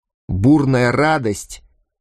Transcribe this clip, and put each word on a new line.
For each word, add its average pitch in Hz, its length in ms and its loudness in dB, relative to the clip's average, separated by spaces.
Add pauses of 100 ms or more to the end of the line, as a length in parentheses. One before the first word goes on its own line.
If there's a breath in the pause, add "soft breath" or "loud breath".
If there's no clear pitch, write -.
(280)
Бурная 123 640 2
радость 135 720 -4 (380)